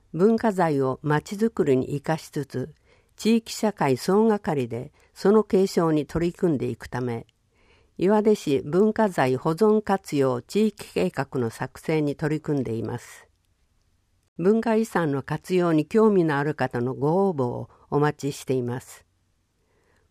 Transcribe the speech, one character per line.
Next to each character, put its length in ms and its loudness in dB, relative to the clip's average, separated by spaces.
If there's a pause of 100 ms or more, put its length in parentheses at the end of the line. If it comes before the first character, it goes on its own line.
(120)
文 240 4
化 160 0
財 300 0
を 200 -2
ま 200 0
ち 140 -12
づ 120 0
く 160 -2
り 100 4
に 200 0
生 80 -4
か 160 -2
し 100 -18
つ 160 -6
つ、 300 -8 (420)
地 220 2
域 160 -8
社 180 -2
会 240 0
総 300 2
が 140 2
か 120 -4
り 160 -2
で 240 -10 (220)
そ 180 2
の 100 6
継 240 2
承 240 0
に 140 0
取 220 -4
り 80 -2
組 220 0
ん 20 -2
で 80 -4
い 100 -6
く 100 -16
た 140 -8
め、 260 -6 (680)
岩 240 2
出 140 4
市 260 0
文 320 2
化 160 0
財 280 0
保 160 0
存 300 2
活 360 -2
用 240 2
地 260 0
域 240 -10
計 160 0
画 320 -6
の 80 -2
作 320 -10
成 220 -2
に 120 -2
取 220 -2
り 60 -6
組 180 -2
ん 20 0
で 120 -6
い 80 -6
ま 160 -6
す。 280 -20 (1080)
文 240 2
化 160 0
遺 80 2
産 280 -2
の 100 -2
活 320 -6
用 180 2
に 140 2
興 240 4
味 140 4
の 120 0
あ 80 0
る 100 -2
方 280 -2
の 120 -2
ご 320 0
応 80 -2
募 120 -2
を 240 -8 (180)
お 120 0
待 320 -2
ち 40 -16
し 80 -18
て 80 -4
い 100 0
ま 200 -6
す。 240 -20 (1040)